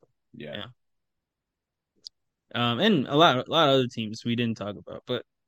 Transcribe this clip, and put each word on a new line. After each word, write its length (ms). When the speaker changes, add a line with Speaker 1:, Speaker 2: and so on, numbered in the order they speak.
Speaker 1:
Yeah. 220
Speaker 2:
Yeah. 100
Um, 80
and 280
a 80
lot, 200
a 40
lot 180
of 60
other 120
teams 360
we 120
didn't 220
talk 200
about, 280
but 200